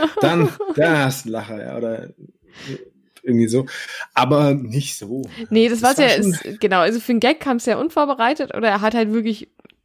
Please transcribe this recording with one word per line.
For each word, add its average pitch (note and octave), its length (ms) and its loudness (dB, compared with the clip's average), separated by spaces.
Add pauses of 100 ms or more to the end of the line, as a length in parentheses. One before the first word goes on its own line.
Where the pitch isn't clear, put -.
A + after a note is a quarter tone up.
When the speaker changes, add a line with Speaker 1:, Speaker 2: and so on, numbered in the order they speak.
(200)
Speaker 1:
Dann, - 280 4 (140)
Speaker 2:
<laughs> G4 140 -4
Speaker 1:
da D3+ 300 4
hast C3 180 -4
du A2+ 40 -8
einen A2 40 -6
Lacher, G#2+ 320 -8
ja, - 120 -10
oder A2+ 340 -6 (1120)
irgendwie A#2 260 2
so. C3 180 0 (460)
Aber C#3+ 420 4
nicht C3 440 -4
so. A#2+ 240 -8 (280)
Speaker 2:
Nee, A3+ 180 4
das A3+ 120 -2
Speaker 1:
Das B3 160 4
Speaker 2:
war's - 20 -6
Speaker 1:
war D4+ 60 6 (120)
Speaker 2:
ja, G#3 60 2
Speaker 1:
schon G3 100 2 (200)
Speaker 2:
ist, G#3 80 -12
genau, F#3 200 2
also A3 200 2
für B3+ 120 -4
den A#3 80 2
Gag C4+ 200 2
kam's B3 260 -2
ja A3 120 0
unvorbereitet C#4+ 760 -2
oder A3 140 0
er G3+ 140 0
hat A3 120 0
halt A3 180 0
wirklich A3 360 -2 (360)